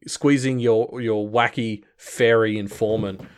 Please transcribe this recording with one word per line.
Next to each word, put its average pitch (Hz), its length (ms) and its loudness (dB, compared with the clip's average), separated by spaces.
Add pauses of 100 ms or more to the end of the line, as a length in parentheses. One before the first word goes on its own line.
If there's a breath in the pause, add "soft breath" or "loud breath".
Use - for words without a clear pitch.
squeezing 131 540 0
your, 117 400 2
your 107 280 -2
wacky 113 540 -2 (140)
fairy 113 600 2
informant 104 600 -4 (180 loud breath)